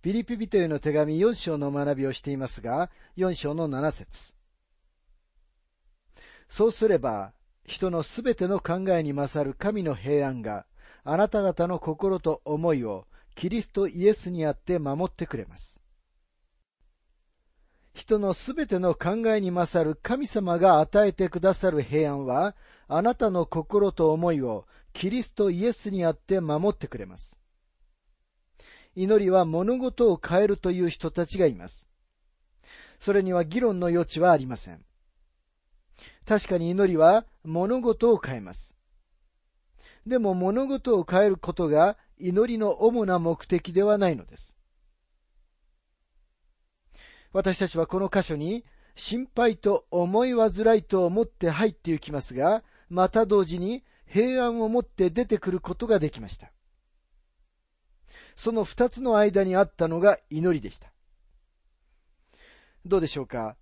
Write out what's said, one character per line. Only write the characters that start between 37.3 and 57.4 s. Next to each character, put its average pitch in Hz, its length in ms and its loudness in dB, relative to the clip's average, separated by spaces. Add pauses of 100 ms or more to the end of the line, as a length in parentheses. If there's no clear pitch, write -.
物 180 380 -2
事 233 320 2
を 196 40 4
変 135 200 -8
え 107 40 -12
ま 92 120 -16
す。 - 220 -20 (1300)
で 254 120 -2
も 202 160 2
物 196 340 0
事 254 320 0
を 165 100 -2
変 190 160 4
え 208 40 4
る 185 80 0
こ 170 160 -8
と 170 160 -2
が 165 280 4 (200)
祈 208 360 0
り 226 40 -4
の 208 260 0
主 233 220 4
な 180 140 2
目 165 260 -2
的 175 260 -2
で 185 120 2
は 208 140 4
な 190 120 2
い 147 80 -2
の 90 80 -14
で - 120 -20
す。 - 200 -20 (2750)
私 190 280 0
た 185 100 0
ち - 80 -4
は 165 100 2
こ 185 140 -2
の 196 120 -2
箇 190 100 2
所 160 120 -4
に 175 300 -6 (320)
心 240 360 -6
配 226 220 2
と - 340 0
思 185 360 0
い 254 80 -2
煩 220 460 4
い - 40 -6
と 185 220 2
思 185 160 0
っ 226 40 2
て - 240 -4
入 185 200 0
っ - 20 -4
て - 200 -8
行 151 100 -2
き 151 100 -14
ま 147 80 -4
す 127 140 -12
が、 170 280 2 (280)
ま 185 180 2
た 220 180 2
同 196 200 4
時 165 120 -6
に 208 280 -6 (200)
平 254 380 2
安 233 160 -2
を 220 80 0
持 240 140 2
っ - 20 -6
て 185 280 0
出 220 140 0
て 208 120 0
く - 120 -4
る 180 120 -2
こ 175 140 -8
と 240 120 -8
が 214 100 4
で 151 120 0
き 120 100 -14
ま 107 80 -14
し - 100 -14
た。 - 140 -20 (1800)